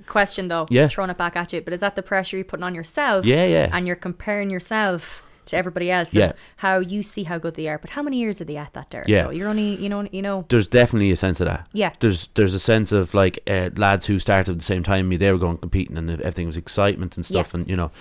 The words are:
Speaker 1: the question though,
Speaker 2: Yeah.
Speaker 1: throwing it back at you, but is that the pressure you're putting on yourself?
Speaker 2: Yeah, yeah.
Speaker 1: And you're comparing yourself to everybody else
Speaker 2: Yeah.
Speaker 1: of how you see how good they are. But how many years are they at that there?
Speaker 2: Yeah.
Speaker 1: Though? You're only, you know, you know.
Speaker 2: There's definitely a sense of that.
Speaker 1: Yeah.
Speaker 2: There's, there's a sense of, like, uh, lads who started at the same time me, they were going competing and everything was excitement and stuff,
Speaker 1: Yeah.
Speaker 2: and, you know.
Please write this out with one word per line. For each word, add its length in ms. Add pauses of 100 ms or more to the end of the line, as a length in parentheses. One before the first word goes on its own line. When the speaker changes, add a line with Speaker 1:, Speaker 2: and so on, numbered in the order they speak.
Speaker 1:
the 60
question 380
though, 200
Speaker 2:
Yeah. 180
Speaker 1:
throwing 240
it 60
back 200
at 160
you, 80
but 120
is 80
that 140
the 60
pressure 360
you're 60
putting 200
on 120
yourself? 480
Speaker 2:
Yeah, 220
yeah. 260
Speaker 1:
And 160
you're 80
comparing 540
yourself 760 (220)
to 100
everybody 340
else 240
Speaker 2:
Yeah. 120
Speaker 1:
of 80 (240)
how 220
you 220
see 220
how 140
good 180
they 140
are. 80
But 140
how 120
many 140
years 240
are 20
they 140
at 160
that 180
there? 160
Speaker 2:
Yeah. 160
Speaker 1:
Though? 60
You're 180
only, 340
you 60
know, 240
you 100
know. 280
Speaker 2:
There's 180
definitely 440
a 40
sense 240
of 80
that. 240
Speaker 1:
Yeah. 300
Speaker 2:
There's, 320
there's 200
a 60
sense 320
of, 220
like, 340
uh, 300
lads 300
who 120
started 320
at 80
the 60
same 180
time 240
me, 80
they 160
were 60
going 220
competing 380
and 120
everything 380
was 100
excitement 580
and 100
stuff, 280
Speaker 1:
Yeah. 80
Speaker 2:
and, 80
you 80
know. 240